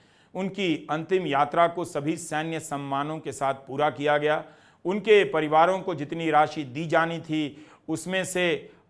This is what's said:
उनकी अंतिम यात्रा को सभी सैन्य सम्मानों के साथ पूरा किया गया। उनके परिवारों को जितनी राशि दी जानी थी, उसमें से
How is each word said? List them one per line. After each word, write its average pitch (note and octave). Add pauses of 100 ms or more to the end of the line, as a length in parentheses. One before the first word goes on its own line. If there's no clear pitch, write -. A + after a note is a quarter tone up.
(360)
उनकी F#3
अंतिम E3
यात्रा D3
को E3+
सभी D3+
सैन्य D#3
सम्मानों C#3+
के D3
साथ C3+
पूरा C3+
किया C#3+
गया। D3+ (420)
उनके G3+
परिवारों D#3+
को F#3
जितनी D#3
राशि D3+
दी C#3
जानी E3
थी, D3+ (220)
उसमें F3
से F3 (180)